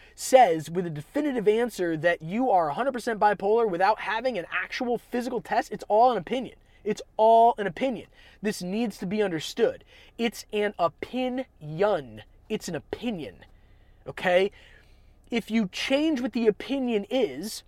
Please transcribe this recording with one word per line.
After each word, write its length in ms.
says 560
with 160
a 60
definitive 560
answer 500
that 240
you 300
are 180
a 60
hundred 160
percent 280
bipolar 480
without 340
having 360
an 140
actual 480
physical 420
test, 300
it's 160
all 240
an 80
opinion. 380
It's 180
all 400
an 80
opinion. 400
This 180
needs 380
to 80
be 160
understood. 600
It's 340
an 240
opinion. 1400
It's 200
an 80
opinion, 640
okay? 460
If 180
you 220
change 500
what 120
the 120
opinion 640
is, 580